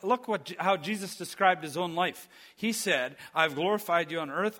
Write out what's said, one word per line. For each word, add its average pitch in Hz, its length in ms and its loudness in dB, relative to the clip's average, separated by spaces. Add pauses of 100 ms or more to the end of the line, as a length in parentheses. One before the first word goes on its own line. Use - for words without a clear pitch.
look 247 240 0
what, 185 320 -4
how 185 180 2
Jesus 190 380 -6
described 180 480 2
his 151 140 -6
own 170 180 -2
life. 175 340 -2 (280)
He 220 160 0
said, 143 420 0 (180)
"I've 156 220 4
glorified 170 560 0
you 165 80 -4
on 151 120 -6
earth. 202 300 -2